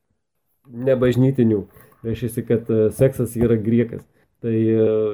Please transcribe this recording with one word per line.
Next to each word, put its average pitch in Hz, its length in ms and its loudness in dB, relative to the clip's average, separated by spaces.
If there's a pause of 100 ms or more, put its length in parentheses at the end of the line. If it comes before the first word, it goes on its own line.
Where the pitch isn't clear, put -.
(680)
Ne 120 280 -2
bažnytinių. 123 640 2 (420)
Reiškiasi, 113 400 -6
kad, 117 240 -2
e, 110 240 2
seksas 123 440 -2
yra 117 200 2
griekas. 113 480 -2 (380)
Tai, 113 100 -4
e, 110 360 2 (260)